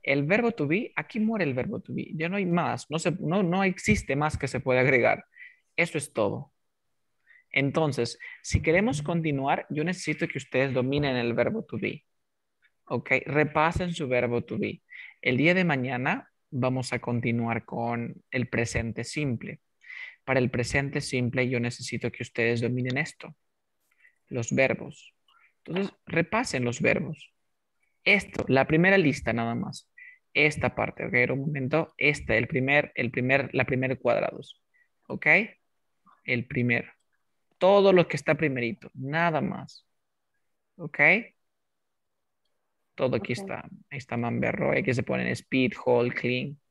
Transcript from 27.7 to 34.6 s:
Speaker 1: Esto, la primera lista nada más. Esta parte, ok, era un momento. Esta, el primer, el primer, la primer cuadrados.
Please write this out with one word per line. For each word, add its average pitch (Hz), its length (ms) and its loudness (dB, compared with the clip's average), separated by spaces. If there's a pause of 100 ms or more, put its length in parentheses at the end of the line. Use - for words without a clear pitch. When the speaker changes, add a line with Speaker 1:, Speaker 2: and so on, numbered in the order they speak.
Speaker 1:
Esto, - 440 2
la 135 180 6
primera 175 320 6
lista 139 340 2
nada 117 220 -2
más. - 360 -8 (440)
Esta 147 400 2
parte, - 320 -4
ok, - 80 -4
era 123 200 2
un 135 80 -4
momento. 151 560 -2
Esta, 143 380 0
el 113 120 2
primer, 139 480 2
el 120 160 -2
primer, 131 420 0
la 127 120 2
primer 131 340 -2
cuadrados. - 640 -2 (440)